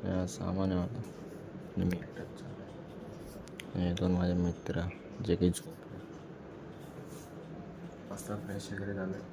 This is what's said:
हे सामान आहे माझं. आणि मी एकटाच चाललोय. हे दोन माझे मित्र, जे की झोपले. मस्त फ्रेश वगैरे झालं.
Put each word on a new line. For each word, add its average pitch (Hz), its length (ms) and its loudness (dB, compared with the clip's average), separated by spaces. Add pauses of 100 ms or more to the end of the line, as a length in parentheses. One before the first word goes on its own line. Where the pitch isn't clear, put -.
हे 92 240 4
सामान 92 440 4
आहे 90 80 6
माझं. 90 160 2
आणि - 880 -4
मी 90 120 6
एकटाच - 300 -6 (120)
चाललोय. - 1400 -6
हे 87 100 6
दोन 90 200 6
माझे 90 200 6
मित्र, 87 480 4 (460)
जे 87 100 8
की 90 140 8
झोपले. - 480 -4 (2250)
मस्त 104 140 -6
फ्रेश 101 460 -2
वगैरे 101 220 -2
झालं. 95 240 0 (140)